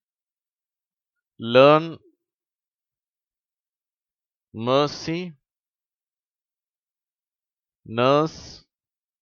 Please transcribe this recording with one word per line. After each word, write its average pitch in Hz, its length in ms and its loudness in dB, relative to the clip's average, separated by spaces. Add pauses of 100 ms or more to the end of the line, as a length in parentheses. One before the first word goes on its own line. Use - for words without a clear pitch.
(1400)
Learn, 139 460 4 (2750)
mercy, 139 680 -2 (2750)
nurse, 139 540 0 (800)